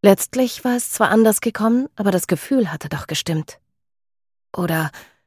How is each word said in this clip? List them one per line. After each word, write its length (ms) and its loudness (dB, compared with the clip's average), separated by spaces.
Letztlich 600 2
war 100 0
es 160 -4
zwar 200 0
anders 300 4
gekommen, 540 0
aber 160 0
das 160 0
Gefühl 460 0
hatte 160 -10
doch 180 -10
gestimmt. 540 -6
Oder 340 -2